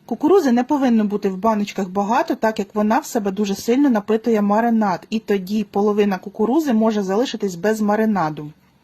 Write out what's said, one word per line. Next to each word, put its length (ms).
Кукурузи 460
не 120
повинно 400
бути 240
в 80
баночках 520
багато, 460
так 240
як 160
вона 240
в 80
себе 240
дуже 240
сильно 360
напитує 520
маринад, 680
і 80
тоді 460
половина 540
кукурузи 540
може 300
залишитись 520
без 260
маринаду. 680